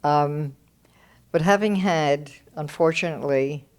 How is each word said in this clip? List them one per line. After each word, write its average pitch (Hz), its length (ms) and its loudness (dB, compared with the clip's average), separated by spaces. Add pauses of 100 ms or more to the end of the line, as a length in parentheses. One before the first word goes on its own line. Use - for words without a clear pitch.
Um, 147 540 0 (760)
but 165 100 2
having 202 340 2
had, 156 540 0 (240)
unfortunately 147 1120 -2 (120)